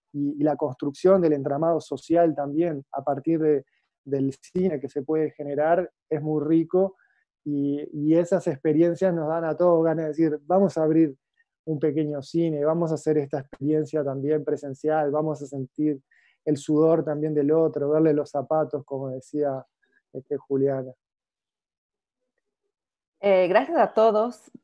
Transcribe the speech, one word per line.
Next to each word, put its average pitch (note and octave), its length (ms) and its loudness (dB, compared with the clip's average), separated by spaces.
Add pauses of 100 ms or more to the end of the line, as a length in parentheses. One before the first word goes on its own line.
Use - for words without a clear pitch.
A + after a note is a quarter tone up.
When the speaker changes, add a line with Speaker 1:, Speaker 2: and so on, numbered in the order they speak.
(120)
Speaker 1:
y, C#3+ 260 -4
y C#3+ 40 -4
la D3 140 2
construcción D3+ 680 0
del D#3+ 100 4
entramado D3 480 -2
social E3 540 0
también C#3+ 580 -4
a C#3 100 -8
partir D3 380 -2
de, D3+ 240 2 (400)
del C3+ 300 -2
cine F#3 440 -4
que C#3+ 120 -10
se D3 100 -8
puede D#3 300 -2
generar, D3+ 600 0 (200)
es D#3 100 -2
muy D3+ 240 -2
rico, E3 520 2 (480)
y, C#3+ 480 -4
y D3+ 220 0
esas F3 320 2
experiencias E3 680 2
nos D#3 140 -2
dan E3 160 -2
a D#3 120 -2
todos E3+ 260 4
ganas D#3+ 220 0
de D#3 40 -4
decir, D3+ 380 0
"Vamos F3+ 300 2
a D#3+ 80 0
abrir D#3 320 4 (480)
un D#3 160 -4
pequeño D3 420 -2
cine, D#3+ 420 -2
vamos D#3+ 280 0
a - 20 -2
hacer D#3 240 0
esta C#3+ 220 -4
experiencia D3+ 640 -4
también C#3 400 -2
presencial, D3 680 -2
vamos D3+ 320 -2
a C#3+ 40 -12
sentir C#3 540 -4 (440)
el D3+ 120 0
sudor D#3 480 2
también D3+ 300 -4
del D3 160 2
otro, D#3 380 0
verle D#3 240 4
los D3 180 -2
zapatos", D3 540 -4
como C3+ 240 -8
decía, C3+ 560 -6 (480)
este, C3+ 240 -8
Juliana. C3+ 560 -2 (2250)
Speaker 2:
Eh, F#3 240 4
gracias C#4 300 2
a A3+ 160 2
todos. A3 560 2 (120)